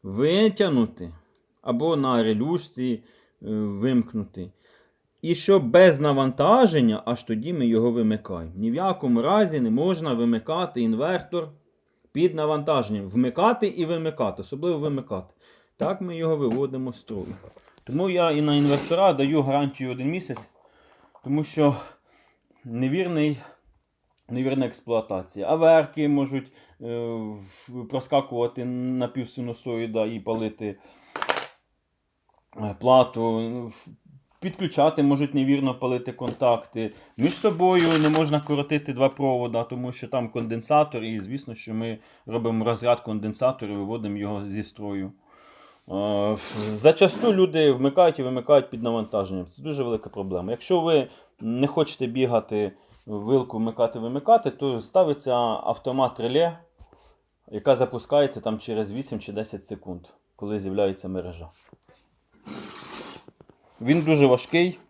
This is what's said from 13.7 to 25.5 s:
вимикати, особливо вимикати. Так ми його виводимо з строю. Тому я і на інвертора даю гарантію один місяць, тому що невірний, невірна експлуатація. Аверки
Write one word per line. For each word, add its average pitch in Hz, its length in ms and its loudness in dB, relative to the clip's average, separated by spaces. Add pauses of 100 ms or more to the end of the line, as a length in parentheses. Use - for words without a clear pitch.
вимикати, 156 580 -4
особливо 156 360 -4
вимикати. 135 560 -6 (420)
Так 190 240 -4
ми 175 160 -8
його 160 200 0
виводимо 131 560 -2
з - 80 -16
строю. 101 340 -10 (500)
Тому 175 260 -2
я 175 200 2
і 151 100 2
на 151 140 4
інвертора 147 580 4
даю 139 300 2
гарантію 135 480 -2
один 127 200 -4
місяць, 175 400 -10 (720)
тому 147 200 0
що 143 320 2 (880)
невірний, 147 720 -2 (920)
невірна 131 380 0
експлуатація. 107 800 -4
Аверки 160 600 4